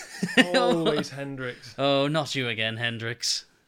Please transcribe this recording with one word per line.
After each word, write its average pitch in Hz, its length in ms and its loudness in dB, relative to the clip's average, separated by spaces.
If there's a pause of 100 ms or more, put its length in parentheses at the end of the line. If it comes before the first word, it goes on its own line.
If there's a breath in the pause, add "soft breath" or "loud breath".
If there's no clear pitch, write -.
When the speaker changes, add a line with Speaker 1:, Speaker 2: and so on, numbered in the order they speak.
Speaker 1:
<laughs> - 460 2
Speaker 2:
Always 165 540 2
Hendrix. 135 720 -8
Speaker 1:
Oh, 139 280 4
not 147 280 -2
you 127 140 0
again, 110 280 -2
Hendrix. 117 680 -4 (220)